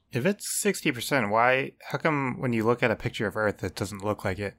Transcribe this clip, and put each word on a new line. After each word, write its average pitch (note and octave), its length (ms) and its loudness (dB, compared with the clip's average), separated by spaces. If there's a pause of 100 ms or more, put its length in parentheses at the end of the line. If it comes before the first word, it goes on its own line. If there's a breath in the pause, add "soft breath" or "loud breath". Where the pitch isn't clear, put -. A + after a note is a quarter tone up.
(120)
If B2 140 0
it's G3+ 220 -2
sixty - 420 0
percent, A#2+ 400 0
why, B2+ 420 4 (180)
how D3 80 -4
come C#3+ 420 0
when B2+ 120 0
you A2 120 2
look A#2+ 180 2
at A#2+ 80 4
a G2+ 60 2
picture A2+ 300 -4
of F#2+ 100 -4
Earth, G#2+ 260 0
it F#2 140 -4
doesn't G2 280 -6
look G#2 200 -2
like F#2+ 140 -2
it? G2+ 200 -6